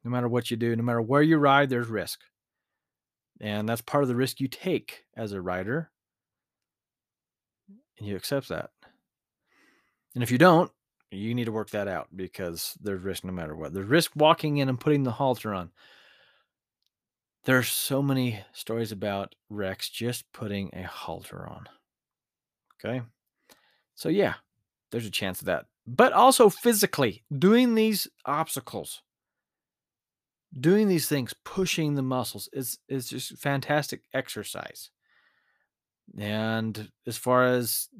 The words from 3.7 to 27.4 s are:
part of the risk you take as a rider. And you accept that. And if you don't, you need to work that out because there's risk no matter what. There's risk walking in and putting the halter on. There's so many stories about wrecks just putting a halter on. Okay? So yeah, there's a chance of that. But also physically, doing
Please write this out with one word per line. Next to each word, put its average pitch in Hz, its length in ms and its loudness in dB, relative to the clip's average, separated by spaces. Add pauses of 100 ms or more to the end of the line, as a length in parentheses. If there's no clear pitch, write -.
part 143 220 0
of 131 40 2
the 123 80 0
risk 127 240 -2
you 135 80 -2
take - 580 -6 (100)
as 110 160 -8
a 98 100 -6
rider. 92 500 -4 (2000)
And 104 100 -12
you 101 80 -6
accept 135 340 -6
that. - 200 -8 (1400)
And 120 100 -2
if 117 80 0
you 123 60 2
don't, 170 340 8 (400)
you 101 220 -6
need 120 120 -4
to 113 60 -4
work 107 200 -6
that 101 160 -4
out 87 280 -6
because 90 640 -8
there's 98 200 -4
risk 92 220 -6
no 92 80 -8
matter 80 240 -8
what. 78 180 -10
There's 98 140 -6
risk 160 280 4
walking 151 420 4
in 135 120 2
and 127 100 -2
putting 143 240 2
the 123 80 0
halter 123 420 -2
on. 87 180 -6 (1700)
There's 127 240 4
so - 320 -2
many 127 420 0 (100)
stories 113 380 -6
about 101 440 -6 (140)
wrecks 98 380 -6
just - 460 -6
putting 101 400 -6
a 90 80 -10
halter 90 640 -12
on. - 220 -16 (1120)
Okay? 120 200 -6 (920)
So - 160 -6
yeah, 165 260 2 (560)
there's 117 140 -4
a 98 60 -8
chance 95 300 -4
of - 40 -12
that. 87 220 -2 (180)
But 185 260 4
also 240 380 8
physically, 196 800 2
doing 220 440 6